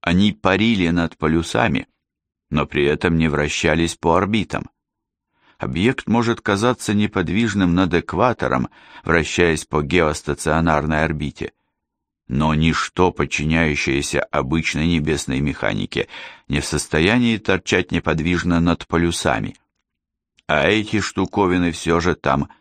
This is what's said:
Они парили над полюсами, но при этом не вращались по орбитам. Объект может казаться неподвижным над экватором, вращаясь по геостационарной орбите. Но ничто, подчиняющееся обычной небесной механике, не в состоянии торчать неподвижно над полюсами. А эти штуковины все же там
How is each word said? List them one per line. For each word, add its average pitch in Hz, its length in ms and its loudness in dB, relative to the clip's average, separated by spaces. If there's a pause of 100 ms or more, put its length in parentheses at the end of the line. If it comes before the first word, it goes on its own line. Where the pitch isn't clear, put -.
Они 92 320 2
парили 98 560 2
над 85 300 -2
полюсами, 82 680 0 (640)
но 73 160 0
при 73 200 -2
этом 80 320 0
не 80 100 2
вращались 76 680 0
по 82 200 2
орбитам. 98 540 -2 (880)
Объект 90 480 -2
может 113 340 0
казаться 110 540 0
неподвижным 98 800 0
над 87 200 2
экватором, 82 760 0 (360)
вращаясь 82 600 2
по 76 180 -2
геостационарной 78 1200 0
орбите. 73 480 -6 (760)
Но 78 260 0
ничто, 80 560 0
подчиняющееся 76 1120 -2
обычной 76 640 -2
небесной 76 540 -2
механике, 52 680 -4 (400)
не 73 120 -2
в - 60 -8
состоянии 104 720 0
торчать 92 520 -2
неподвижно 85 720 0
над 85 260 0
полюсами. 85 680 -2 (920)
А 76 220 2
эти 107 320 0
штуковины 90 720 0
все 82 280 0
же 85 140 0
там 69 340 -2 (120)